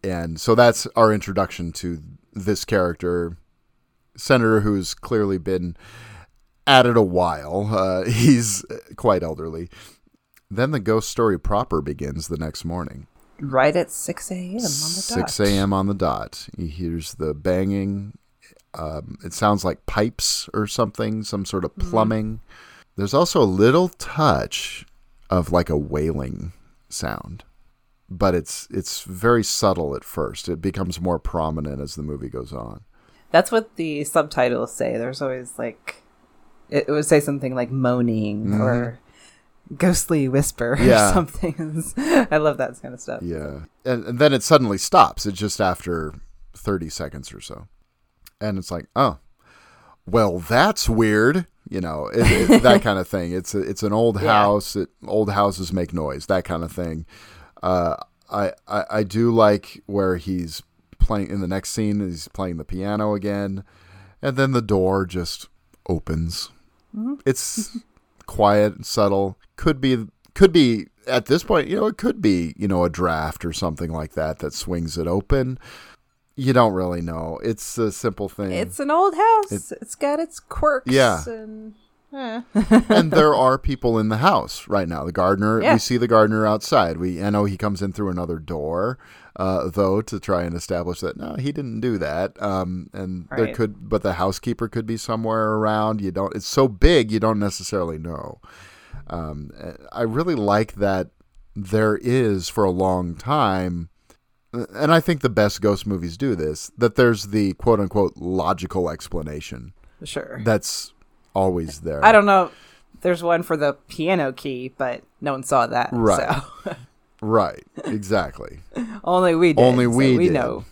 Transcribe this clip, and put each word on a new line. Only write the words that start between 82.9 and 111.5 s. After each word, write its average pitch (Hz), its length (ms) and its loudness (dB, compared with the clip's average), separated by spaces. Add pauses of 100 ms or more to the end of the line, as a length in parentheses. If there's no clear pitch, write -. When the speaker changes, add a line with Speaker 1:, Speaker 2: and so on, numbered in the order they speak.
Speaker 1:
there 151 240 6
are 131 220 4
people 120 420 0
in 107 80 0
the 110 100 0
house 151 520 0
right 98 180 0
now. 80 160 -4
The 85 80 -6
gardener, 101 500 2
Speaker 2:
Yeah. 233 120 4
Speaker 1:
we 113 60 4
see 123 180 -2
the 117 100 2
gardener 110 400 6
outside. 101 480 2
We, 87 260 -4
I 101 80 0
know 104 140 2
he 98 140 -2
comes 101 240 -4
in 98 100 -4
through 101 180 -4
another 87 300 -4
door, 82 580 -4 (380)
uh, 92 340 -2
though, 98 340 2
to 110 180 -8
try 87 220 0
and 85 120 -6
establish 87 460 -4
that, 90 160 -6
no, 76 200 -10
he 139 140 -4
didn't 127 300 -8
do 117 160 -2
that. 82 440 -4
Um, 92 520 -4
and 92 420 -10
there 113 120 0
Speaker 2:
Right. - 80 -8
Speaker 1:
could, 107 340 -4
but 107 140 0
the 95 100 0
housekeeper 98 560 -4
could 113 160 -6
be 113 100 -6
somewhere 110 600 -2
around. 107 440 0
You 95 120 -4
don't, 95 220 -4
it's 101 140 -8
so 135 220 2
big, 117 420 4
you 110 80 0
don't 110 200 0
necessarily 92 580 -4
know. 80 420 -10 (680)
Um, 78 440 -10 (400)
I 113 120 -4
really 147 320 -2
like 104 400 2
that 95 340 0 (440)
there 107 480 0
is, 113 460 2
for - 160 0
a 95 80 4
long 90 440 0
time, 92 720 -2 (640)
and 120 380 -2
I 165 80 8
think 160 220 -2
the 131 80 2
best 104 320 2
ghost 104 240 2
movies 87 320 -4
do 127 180 0
this, 78 420 -6
that 113 180 2
there's 117 320 4
the 101 260 0
quote-unquote 101 640 0
logical 90 720 -2
explanation. 76 840 -10 (300)
Speaker 2:
Sure. - 400 -10
Speaker 1:
That's - 500 -2 (420)
always 87 460 0